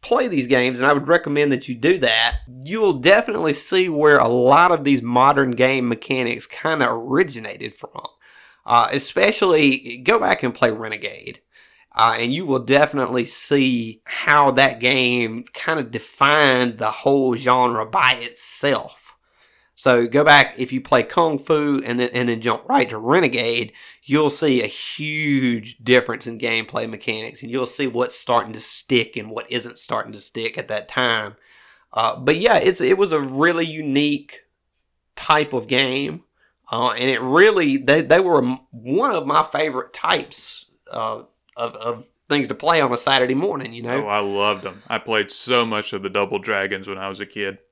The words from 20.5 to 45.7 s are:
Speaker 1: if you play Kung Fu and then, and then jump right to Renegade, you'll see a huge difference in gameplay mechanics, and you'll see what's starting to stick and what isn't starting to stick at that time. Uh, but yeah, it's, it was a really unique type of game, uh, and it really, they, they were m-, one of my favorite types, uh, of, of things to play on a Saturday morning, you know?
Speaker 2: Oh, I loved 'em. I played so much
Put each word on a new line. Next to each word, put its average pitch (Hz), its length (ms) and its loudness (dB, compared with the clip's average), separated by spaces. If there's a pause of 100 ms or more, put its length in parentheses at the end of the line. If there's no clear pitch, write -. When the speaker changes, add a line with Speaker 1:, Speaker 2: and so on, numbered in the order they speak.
Speaker 1:
if 127 160 -6
you 131 80 -4
play 123 200 2
Kung 160 360 0
Fu 147 440 0
and 120 160 -4
then, 123 140 0
and 123 160 0
then 113 140 -2
jump 113 260 -2
right 269 220 2
to 110 80 -10
Renegade, 117 760 0 (320)
you'll 147 240 2
see 135 340 0
a 107 40 -4
huge 139 1160 -4
difference 120 440 2
in 117 120 -12
gameplay 113 500 -4
mechanics, 110 540 -8
and 117 80 -12
you'll 127 140 -2
see 135 220 -6
what's 123 280 -4
starting 113 380 -4
to 107 80 -12
stick - 560 -4
and 107 140 -12
what 113 200 -12
isn't 120 280 -8
starting 110 340 -8
to 104 80 -18
stick 113 380 -10
at - 100 -10
that 107 180 -8
time. 113 500 -2 (580)
Uh, 113 220 0
but 147 200 0
yeah, 202 220 2
it's, 190 240 -2
it 160 160 2
was 196 120 0
a 156 100 0
really 156 440 0
unique 147 800 -4 (760)
type 151 380 0
of 120 120 -4
game, 135 580 -2 (460)
uh, 120 200 0
and 120 180 -2
it 123 140 0
really, 160 560 2
they, 139 240 2
they 160 180 4
were 165 240 2
m-, 127 160 -4 (100)
one 143 420 -2
of 160 140 -4
my 147 160 2
favorite 151 520 -4
types, - 720 -6 (240)
uh, 110 320 -6 (380)
of, 117 160 -6
of 117 300 -8 (220)
things 143 200 0
to 131 60 -4
play 160 260 2
on 127 120 0
a 120 40 -2
Saturday 127 380 2
morning, 139 380 -4
you 117 100 -14
know? 113 220 -4
Speaker 2:
Oh, 104 40 -8
I 104 120 0
loved 101 460 -2
'em. 98 220 -14
I 117 100 -4
played 107 320 -2
so 120 340 0
much 107 280 -6